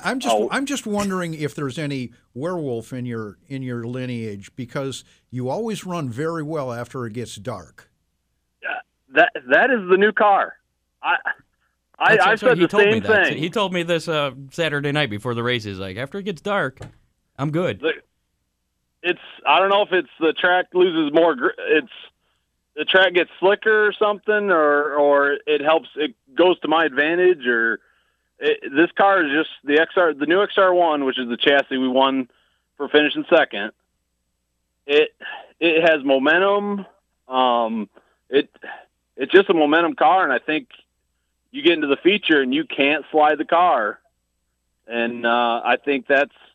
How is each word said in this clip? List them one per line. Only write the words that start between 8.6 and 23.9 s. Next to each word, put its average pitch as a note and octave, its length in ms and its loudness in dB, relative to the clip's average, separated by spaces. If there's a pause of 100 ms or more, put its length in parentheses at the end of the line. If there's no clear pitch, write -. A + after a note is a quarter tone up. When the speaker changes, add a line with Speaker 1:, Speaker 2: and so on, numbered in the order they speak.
Speaker 2:
Yeah, - 60 -10 (460)
that, D#3+ 160 4 (180)
that F#3 220 4
is G3 180 -2
the F#3 80 6
new G#3 160 4
car. F#3+ 400 2 (500)
I, E3 120 -2 (840)
I, F#3 160 4
Speaker 3:
That's, G3 60 2
Speaker 2:
I've F#3 100 4
Speaker 3:
that's A3 120 -2
what B3+ 60 4
Speaker 2:
said A#3 80 4
Speaker 3:
he F3+ 60 2
Speaker 2:
the E3 40 2
Speaker 3:
told G#3 160 4
Speaker 2:
same G#3 100 4
Speaker 3:
me A3 80 0
that. G3 260 2
Speaker 2:
thing. C#3+ 100 -2
Speaker 3:
He D#3 120 -4
told F#3+ 240 -4
me F3 100 -2
this, E3 240 -2
uh, D3 240 -2 (200)
Saturday D3 400 -2
night D3 200 -2
before G#2 240 -6
the A#2 80 -4
race. A#2+ 200 -2
He's G2+ 160 -8
like, F#2+ 180 -10
"After C#3 200 -10
it G3+ 60 -10
gets F#3 180 -10
dark, G3 380 -4 (580)
I'm D3 140 -4
good." D3 280 -4
Speaker 2:
The, D#3 140 -2 (1080)
it's, F3 160 -2 (280)
I D3+ 120 6
don't G3 100 2
know G3+ 140 2
if - 100 -4
it's F3 160 -2 (100)
the D#3 140 0
track F3+ 400 0
loses E3 400 2
more E3 220 4
gr-, C3 140 -2 (100)
it's, B2+ 320 -2 (840)
the D3+ 100 -6
track F#3 280 2
gets E3+ 160 2 (100)
slicker G#3 480 2
or G3 60 -2